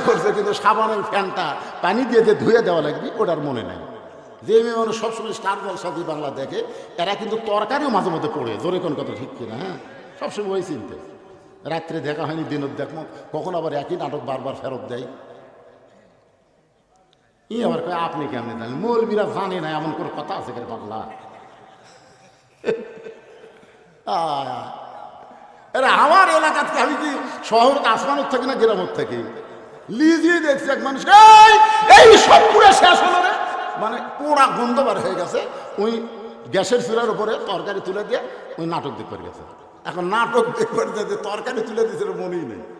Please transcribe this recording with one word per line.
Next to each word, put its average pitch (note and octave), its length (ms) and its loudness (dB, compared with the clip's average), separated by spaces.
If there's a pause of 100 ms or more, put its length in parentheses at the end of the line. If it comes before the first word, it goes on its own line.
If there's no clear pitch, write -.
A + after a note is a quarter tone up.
করছে, G3 260 0
কিন্তু G3+ 220 -2
সাবানের G#3+ 480 0
ফ্যানটা F#3 540 -4 (260)
পানি G3+ 220 0
দিয়ে A#3 200 4
যে G3+ 100 4
ধুয়ে A3+ 280 2
দেওয়া E3+ 200 0
লাগবে, D3 360 -6
ওটার F3 200 -2
মনে C#3 240 -6
নাই। F2+ 140 -10 (680)
যে A3 200 2
মেয়ে A#3 140 -4
মানুষ A3+ 240 -4
সবসময় A3 320 -8
স্টার F#3+ 240 -6 (120)
জলসা F3+ 280 -8
জি E3+ 60 -8
বাংলা D3+ 280 -8
দেখে, B2+ 340 -8 (340)
এরা F3+ 160 -2
কিন্তু G#3 320 -6
তরকারিও A3 420 -2
মাঝে F#3 220 0
মধ্যে D3+ 240 -4
পড়ে। A#2 280 -6
জোরে F3+ 160 -4
কোন E3 160 -6
কথা B2 240 -8
ঠিক C3 100 -12 (100)
কিনা? A2 160 -12
হ্যাঁ, E3 240 -12 (420)
সবসময় G#3 300 -8
ওই F#3+ 120 -4
চিন্তা। A2 320 -10 (760)
রাত্রে E3 300 -8
দেখা D3+ 260 -6
হয়নি, D#3+ 180 -6
দিনত C#3 320 -6
দেখবো, D3 280 -10 (280)
কখন E3 220 -8
আবার D#3+ 180 -6
একই C#3+ 240 -6
নাটক D3 300 -8
বারবার C3 340 -8
ফেরত C3 280 -10
দেয়। A#2+ 140 -10 (2500)
ই A3+ 140 -4
আবার E3 180 -2
কয়, F3 100 -6
"আপনি D#3 360 -6
কেমনে B2 240 -8
জানেন? A2+ 160 -10
মৌলবীরা G#3+ 540 -2
জানে F#3 380 -6
না, D#3 100 -8
এমন D#3 220 -6
কোনো D3 240 -8
কথা D3+ 180 -10
আছে A#2+ 180 -12
কেন A#2+ 180 -12
পাগলা?" G#2+ 580 -14 (2750)
আহ, C#3 640 -6 (1080)
আরে C4 100 2
আমার D4 420 6
এলাকাতে D#4 520 0
আমি C#4 140 0
কি C#4 240 -6 (260)
শহর A#3+ 420 4
আসমানত C4 440 0
থাকি B3+ 160 -2
না C4+ 80 -2
গ্রামত G3+ 420 0
থাকি? A#2+ 360 -6 (560)
লিজিয়ে D#4+ 520 2
দেখছি D#4 300 0
এক C#4 80 -2
মানুষ, C4+ 280 -6
"এই, G#4+ 520 12 (400)
এই A4+ 200 12
সব - 220 8 (120)
পুরো G#4+ 140 8
শেষ F4+ 340 6
হলো F4+ 220 2
রে।" F#4 60 2 (520)
মানে A3 160 -4 (220)
পোড়া C#4+ 280 2
গন্ধ A#3+ 340 0
বার A3+ 180 0
হয়ে - 160 -4
গেছে, A3+ 320 -4 (320)
ওই A3 280 -4 (460)
গ্যাসের G3 340 0
চুলার A3+ 240 -2
উপরে G#3 360 -4
তরকারি G3 380 -6
তুলে G3 200 -6
দিয়ে A#3 160 -4 (380)
ওই E3 80 -6
নাটক D#3+ 320 -6
দেখতে G#2+ 180 -14
গেছে। - 500 -18 (180)
এখন E3+ 200 -8
নাটক A3+ 400 0 (140)
দেখবার A3 500 -4
যে G3+ 80 -6
তরকারি G#3+ 440 -8
তুলে A3+ 280 -4
দিছে, - 160 -6
ওর F#3 120 -8
মনেই F3+ 120 -8
নেই। C#3+ 320 -8 (200)